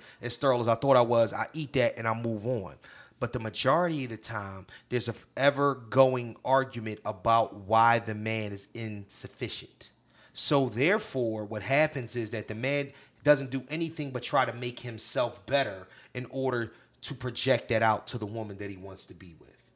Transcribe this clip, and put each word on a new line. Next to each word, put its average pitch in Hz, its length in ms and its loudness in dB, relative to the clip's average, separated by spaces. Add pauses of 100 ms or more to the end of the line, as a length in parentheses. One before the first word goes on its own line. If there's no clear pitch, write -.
(220)
as 117 160 -4
thorough 131 220 2
as 113 80 0
I 113 80 6
thought 135 220 6
I 123 40 10
was. 117 320 4
I 98 200 -2
eat 151 200 -8
that 120 240 2
and 113 100 -2
I 113 120 2
move 113 280 -4
on." 98 260 -4 (460)
But 120 140 -4
the 123 60 -4
majority 143 640 2
of 120 40 -10
the 113 80 -8
time, 98 500 -8 (220)
there's 120 180 0
a 120 40 -2
f-, - 140 -10 (120)
ever-going 127 1080 2
argument 120 600 0
about 110 500 2
why 113 440 4
the 107 160 -6
man 110 360 -4
is 98 220 -12
insufficient. - 1160 -10 (440)
So 139 340 2
therefore, 120 800 0
what 107 180 -6
happens 139 540 0
is 110 140 -4
that 110 180 -6
the 107 60 -6
man 139 360 -2 (320)
doesn't 139 280 4
do 127 180 -4
anything 151 420 -4
but 127 100 -4
try 139 240 2
to 120 80 -6
make 120 280 -8
himself 120 640 -4
better 110 420 -2 (260)
in 123 160 -6
order 127 440 -2 (280)
to - 120 -8
project 123 560 0
that 113 120 4
out 110 260 4
to - 100 -8
the 107 80 -4
woman 104 320 -8
that 101 120 -8
he 98 80 -12
wants 95 300 -12
to 95 60 -16
be 85 260 -18
with. - 100 -20 (260)